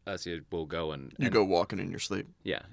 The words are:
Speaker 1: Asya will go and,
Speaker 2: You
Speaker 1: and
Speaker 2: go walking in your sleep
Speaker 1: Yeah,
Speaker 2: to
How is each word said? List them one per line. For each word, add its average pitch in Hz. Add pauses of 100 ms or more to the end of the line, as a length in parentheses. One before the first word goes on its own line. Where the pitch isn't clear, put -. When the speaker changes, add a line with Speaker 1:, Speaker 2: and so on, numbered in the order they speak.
Speaker 1:
Asya 87
will 82
go 80
and, 67
Speaker 2:
You 131
Speaker 1:
and -
Speaker 2:
go 107
walking 92
in 92
your 92
sleep - (160)
Speaker 1:
Yeah, 95
Speaker 2:
to -